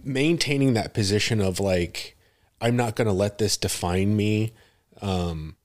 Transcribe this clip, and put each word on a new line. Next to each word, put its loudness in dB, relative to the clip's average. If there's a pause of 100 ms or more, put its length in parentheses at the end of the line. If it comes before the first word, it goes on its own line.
maintaining 2
that 0
position 2
of, 0
like, -2 (460)
"I'm 0
not -2
gonna 0
let 0
this 0
define 0
me," 0 (480)
um, -4